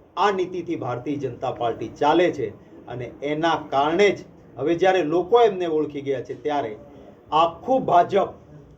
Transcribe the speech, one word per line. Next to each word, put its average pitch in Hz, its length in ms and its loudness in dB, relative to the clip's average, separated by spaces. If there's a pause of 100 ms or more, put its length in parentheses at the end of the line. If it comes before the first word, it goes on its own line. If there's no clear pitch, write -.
(160)
આ 202 140 2
નીતિથી 175 440 -4
ભારતીય 127 400 -6
જનતા 127 360 -6
પાર્ટી 117 360 -4
ચાલે 156 440 2
છે. 117 180 -4 (380)
અને 120 240 -10 (120)
એના 151 460 -2
કારણે 160 400 2
જ - 80 -2 (400)
હવે 156 180 0
જ્યારે 185 280 4
લોકો 175 380 2
એમને 190 240 2
ઓળખી 147 360 -2
ગયા 131 200 -4
છે - 220 -12
ત્યારે 135 320 -4 (560)
આખું 170 540 0
ભાજપ 175 420 2 (500)